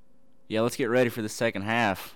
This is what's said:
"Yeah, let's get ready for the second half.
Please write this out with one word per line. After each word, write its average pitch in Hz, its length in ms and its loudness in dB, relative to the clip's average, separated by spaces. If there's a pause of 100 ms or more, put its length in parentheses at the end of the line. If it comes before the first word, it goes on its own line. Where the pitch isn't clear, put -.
(480)
"Yeah, 110 140 0
let's 120 160 0
get 135 120 0
ready 123 200 4
for 117 120 -6
the 107 80 -2
second 107 340 -2
half. 110 520 0